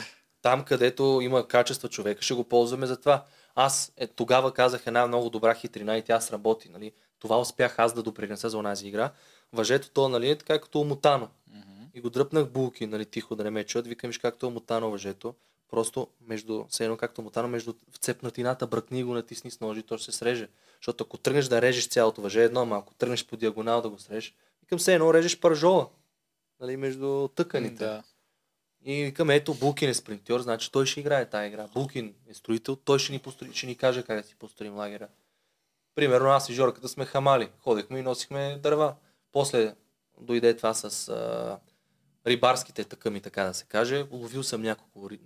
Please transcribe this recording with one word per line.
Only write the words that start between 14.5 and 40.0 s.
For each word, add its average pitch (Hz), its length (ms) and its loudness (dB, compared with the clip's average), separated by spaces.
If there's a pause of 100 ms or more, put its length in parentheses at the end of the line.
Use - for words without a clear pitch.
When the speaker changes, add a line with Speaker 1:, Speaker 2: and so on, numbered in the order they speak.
Speaker 1:
въжето. 98 440 -8 (340)
Просто 113 400 -2 (120)
между, 110 480 -8
все - 160 -4
едно 113 120 -2
както - 240 -8
омотано, 117 280 -6
между, 117 260 -8 (160)
в - 60 -20
цепнатината 127 720 -4
бръкни 113 340 -4
и 127 40 -4
го 123 100 -6
натисни 117 360 -10
с - 100 -16
ножи, 110 220 -6
то 113 160 -8
ще - 140 -12
се - 60 -6
среже." 117 300 -2 (320)
Защото 117 240 -6
ако - 140 -16
тръгнеш 131 280 2
да 120 160 4
режеш 123 260 2
цялото 110 320 2
въже, 104 240 4
едно, 120 160 4
ама 113 180 0
ако - 160 -14
тръгнеш 123 320 -4
по 120 100 -14
диагонал 113 460 0
да 113 80 -4
го 98 80 -14
срежеш, - 360 -10 (260)
викам, - 180 -4
все 185 160 4
едно 160 200 6
режеш 165 260 4
пържола. 165 480 4 (720)
Нали, 127 160 -8
между 135 520 -2
тъканите. 117 560 -4
Speaker 2:
Да. 107 180 -6 (840)
Speaker 1:
И 143 200 -4
викам: 143 260 0
"Ето, 143 240 4
Булкин 139 360 0
е 117 40 0
спринтьор, 113 460 -4
значи 117 320 -6
той 135 140 2
ще 139 140 -4
играе 139 300 0
тая 104 180 -4
игра. 107 260 -12
Булкин 123 400 -6 (140)
е 110 60 -20
строител, 113 420 -4
той 139 220 2
ще 139 140 -4
ни 139 60 -8
построи, - 340 -16
ще - 140 -8
ни 123 100 -8
каже 127 260 2
как 110 200 -4
да - 60 -16
си - 60 -20
построим 104 420 -14
лагера." 104 320 -10 (840)
Примерно 135 340 6
аз 135 200 4
и 120 60 -6
Жорката 123 340 2
сме 135 160 -8
хамали. 135 540 2
Ходехме 117 400 -2
и 131 40 -6
носихме 139 600 -6
дърва. 147 320 2 (380)
После 123 420 2 (460)